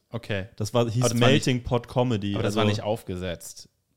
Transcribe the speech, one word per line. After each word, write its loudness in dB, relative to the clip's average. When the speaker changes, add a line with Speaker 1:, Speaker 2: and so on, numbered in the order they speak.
Speaker 1:
Okay. -6
Speaker 2:
Das -6
war, 4
hieß 0
Speaker 1:
Aber 2
das 2
war 8
nicht 4
Speaker 2:
Melting 2
Pot -2
Comedy. 0
Speaker 1:
Aber -2
das 0
Speaker 2:
Also -2
Speaker 1:
war 4
nicht 2
aufgesetzt, -6